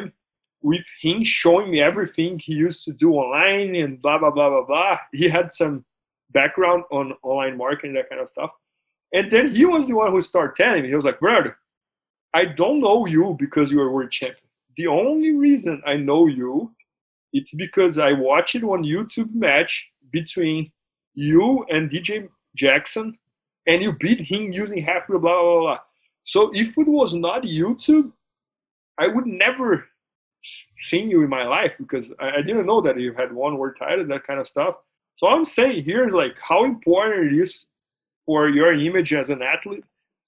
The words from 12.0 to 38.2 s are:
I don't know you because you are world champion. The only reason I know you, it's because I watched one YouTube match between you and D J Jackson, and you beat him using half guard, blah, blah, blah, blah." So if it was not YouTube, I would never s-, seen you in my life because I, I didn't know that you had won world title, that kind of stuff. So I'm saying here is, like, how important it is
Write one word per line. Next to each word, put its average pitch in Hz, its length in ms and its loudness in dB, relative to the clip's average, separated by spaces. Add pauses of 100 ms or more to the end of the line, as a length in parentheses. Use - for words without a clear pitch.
I 175 100 4
don't 185 360 0
know 220 260 4
you 165 320 2
because 143 340 0
you 143 80 4
are 131 100 0
world 131 200 -4
champion. - 380 -10 (280)
The 165 120 -4
only 294 460 2
reason 269 520 2
I 147 100 0
know 147 300 4
you, 135 480 -4 (580)
it's 139 220 -6
because 170 440 0
I 143 140 4
watched 143 500 0
one 190 220 -2
YouTube 220 500 -4
match 165 560 0 (200)
between 160 600 -4 (420)
you 185 540 2
and 160 220 -2
D 170 100 -6
J 202 280 -8 (260)
Jackson, 180 640 0 (480)
and 175 160 4
you 208 100 -2
beat 190 280 0
him 190 320 -6
using 202 300 -6
half 175 240 -4
guard, 185 160 -2
blah, 175 180 2
blah, 175 120 2
blah, 170 80 4
blah." 156 180 -2 (460)
So 208 280 2
if 220 240 -2
it 302 120 2
was 262 260 2
not 175 300 -4
YouTube, 226 640 0 (880)
I 160 80 2
would 240 200 -2
never 220 600 -2 (580)
s-, - 200 -20 (120)
seen 202 320 -4
you 175 140 4
in 139 80 0
my 127 160 -4
life 165 320 -2
because 131 400 -10
I, 139 200 -4
I 147 40 -2
didn't 196 240 -2
know 214 140 2
that 135 180 0
you 123 140 -6
had 123 200 -6
won 139 260 -4
world 135 200 -6
title, 165 300 -4
that 185 180 -8
kind 139 140 -8
of 127 80 -8
stuff. 156 260 -4 (440)
So 180 100 2
I'm 311 160 2
saying 233 400 0
here 214 220 0
is, 196 80 -2
like, 139 280 0
how 190 220 2
important 202 680 0
it 151 80 2
is - 260 -4 (600)